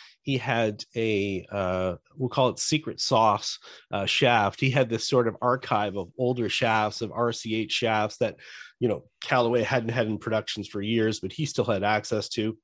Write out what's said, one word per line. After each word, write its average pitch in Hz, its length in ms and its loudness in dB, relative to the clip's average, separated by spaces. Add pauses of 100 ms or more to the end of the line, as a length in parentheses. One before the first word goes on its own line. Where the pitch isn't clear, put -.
(220)
he 135 160 -2
had 113 480 -2 (100)
a, 101 560 0
uh, 92 440 -2 (200)
we'll 131 140 -2
call 127 200 2
it - 100 -4
secret - 420 -2
sauce, 110 580 2 (320)
uh, 98 140 -2
shaft. 113 560 2
He 135 80 2
had 127 180 2
this 113 220 -4
sort 123 180 4
of 110 140 -2
archive 110 560 0
of 90 200 -8
older 123 300 0
shafts, 110 540 2
of 107 100 -4
R 120 220 0
C 110 220 -4
H 110 160 -2
shafts 107 480 0
that, 110 180 0 (420)
you 123 80 2
know, 95 220 -4 (100)
Callaway 120 440 2
hadn't 117 260 0
had 117 180 0
in 107 120 -2
productions 107 500 -4
for 101 120 -6
years, 110 380 0
but 95 140 -8
he 156 120 -4
still 131 200 -2
had 101 180 0
access 107 460 0
to. 110 340 -2